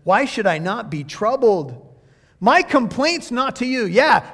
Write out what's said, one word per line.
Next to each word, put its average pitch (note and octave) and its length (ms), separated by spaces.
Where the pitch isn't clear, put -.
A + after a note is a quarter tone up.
"Why G#3 220
should A3 200
I E3+ 120
not F#3+ 340
be D3 120
troubled? G3+ 800
My C#4+ 220
complaint's D4 720
not B3+ 260
to B3 80
you." B3+ 200
Yeah, G#3+ 480